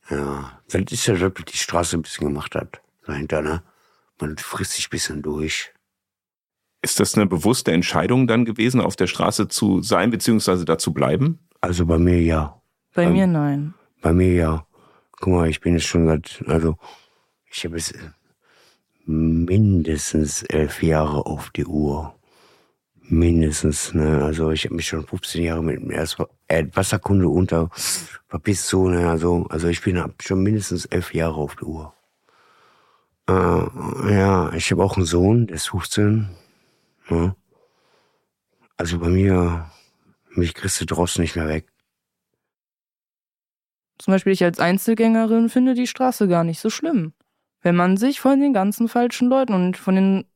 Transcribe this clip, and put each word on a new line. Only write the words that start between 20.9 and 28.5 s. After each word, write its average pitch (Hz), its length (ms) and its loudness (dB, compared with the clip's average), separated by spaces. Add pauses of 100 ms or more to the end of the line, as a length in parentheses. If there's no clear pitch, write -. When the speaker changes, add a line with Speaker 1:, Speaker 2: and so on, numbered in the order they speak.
Speaker 1:
auf - 240 -8
die - 160 -6
Uhr. 73 500 -4 (840)
Mindestens, 80 960 0
ne? 76 280 2
Also 78 280 0
ich 78 140 -4
hab - 60 -6
mich 82 160 -6
schon 80 200 -6
fünfzehn - 360 -6
Jahre 82 200 -2
mit 80 180 -4
dem - 80 -8
Erst-, 76 340 -6 (240)
äh, 80 260 0
Wasserkunde 98 540 0
unter 82 440 0 (560)
verpisst, - 400 -4